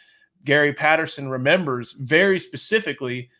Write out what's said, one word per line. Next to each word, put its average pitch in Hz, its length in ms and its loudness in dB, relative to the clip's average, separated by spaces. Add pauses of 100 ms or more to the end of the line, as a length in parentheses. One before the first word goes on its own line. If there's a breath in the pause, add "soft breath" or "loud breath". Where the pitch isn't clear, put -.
(440 soft breath)
Gary 147 280 2
Patterson 156 560 0
remembers 131 640 0
very 170 460 2
specifically 131 920 -6 (120)